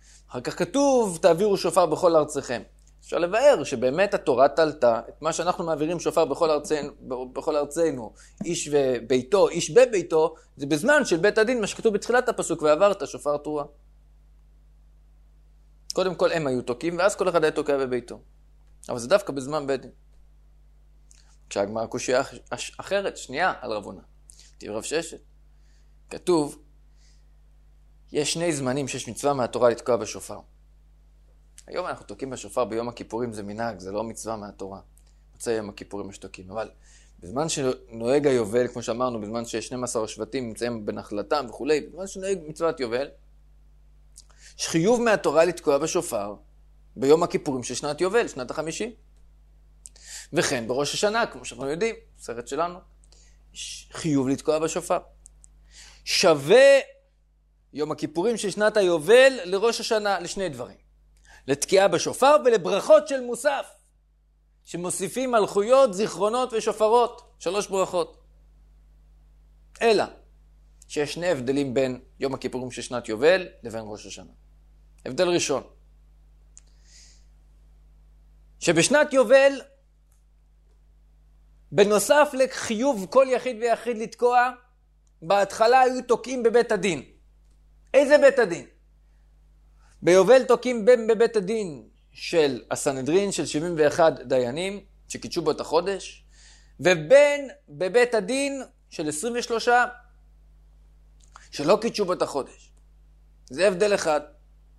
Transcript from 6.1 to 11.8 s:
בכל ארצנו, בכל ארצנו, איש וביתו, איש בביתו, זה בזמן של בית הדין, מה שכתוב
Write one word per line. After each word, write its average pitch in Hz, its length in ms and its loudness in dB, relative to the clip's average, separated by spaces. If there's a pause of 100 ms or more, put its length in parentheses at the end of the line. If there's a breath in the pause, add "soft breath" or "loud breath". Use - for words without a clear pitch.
בכל 139 240 0
ארצנו, 147 420 -2 (420)
בכל 151 220 -4
ארצנו, 147 580 -2 (320 soft breath)
איש 160 260 -6
וביתו, 131 800 2
איש 156 220 -4
בביתו, 170 640 4 (220 loud breath)
זה 139 80 -8
בזמן 196 400 2
של 170 120 0
בית 202 200 2
הדין, 226 240 2
מה 196 60 -2
שכתוב - 260 0